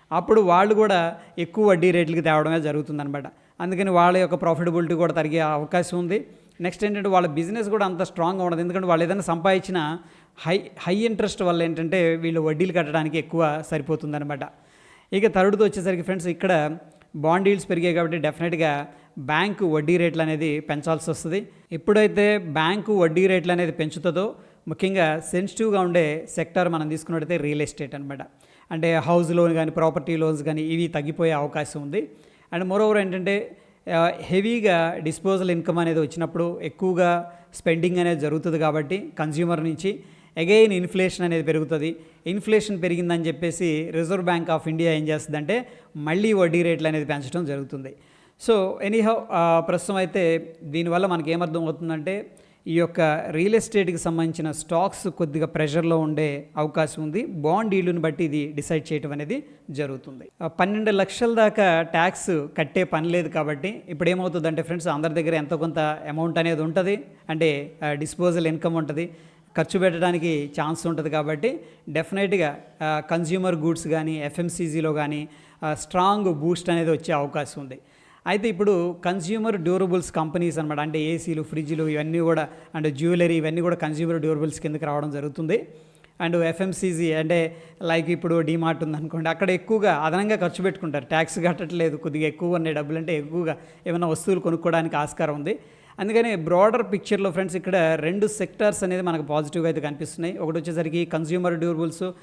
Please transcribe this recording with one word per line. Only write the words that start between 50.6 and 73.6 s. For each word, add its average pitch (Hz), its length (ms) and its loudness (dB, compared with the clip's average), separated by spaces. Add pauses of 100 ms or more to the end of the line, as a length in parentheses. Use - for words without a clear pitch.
దీనివల్ల 170 440 0
మనకి 165 260 0
ఏమర్థం 170 320 -2
అవుతుందంటే 160 720 -6 (300)
ఈ 165 140 -4
యొక్క 170 200 0 (360)
రియల్ 196 180 2
ఎస్టేట్కి 196 440 2
సంబంధించిన 165 520 -2
స్టాక్స్ 180 580 -2 (100)
కొద్దిగా 156 280 -2
ప్రెషర్‌లో 160 520 0
ఉండే 151 480 -2 (100)
అవకాశం 156 460 -2
ఉంది. 156 180 -4 (240)
బాండ్ 196 300 2
ఈల్డ్‌ని 175 320 2
బట్టి 160 180 0
ఇది 147 340 -2
డిసైడ్ 156 340 -2
చేయటం 147 200 -4
అనేది 147 240 -6 (340)
జరుగుతుంది. 135 540 -8 (180)
ఆ, 165 40 -4
పన్నెండు 208 440 0
లక్షల 202 440 2
దాకా 202 480 4
ట్యాక్స్ 175 480 0 (280)
కట్టే 165 260 0
పని 165 240 -2
లేదు 170 200 0
కాబట్టి 156 600 -4
ఇప్పుడు 175 220 0
ఏమవుతుందంటే 185 520 -2
ఫ్రెండ్స్, 170 260 -4
అందరి 151 260 -2
దగ్గర 165 200 0
ఎంతో 151 220 -2
కొంత 156 220 -4 (340)
అమౌంట్ 160 260 -2
అనేది 165 240 0
ఉంటది, 190 420 0 (260)
అంటే, 156 200 2 (340)
ఆ, 147 80 0
డిస్పోజల్ 165 540 0
ఇన్కమ్ 165 360 -2
ఉంటది, 156 280 -4 (460)
ఖర్చు 165 220 0
పెట్టడానికి 170 720 0 (100)
ఛాన్స్ 160 260 -2
ఉంటది 156 240 -2
కాబట్టి 156 500 -2 (280)
డెఫినెట్‌గా, 165 720 0 (240)
ఆ, 151 280 0
కన్స్యూమర్ 175 460 0
గూడ్స్ 165 320 -2